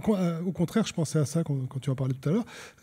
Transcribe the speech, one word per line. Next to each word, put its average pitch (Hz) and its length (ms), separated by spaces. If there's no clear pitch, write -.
con-, 214 140
ah, 170 280
au 185 60
contraire, 175 340
je - 80
pensais 156 260
à 143 60
ça 165 200
quand, 135 220
quand 131 120
tu 139 100
en 131 60
parlais 131 180
tout 135 140
à 147 60
l'heure, 233 100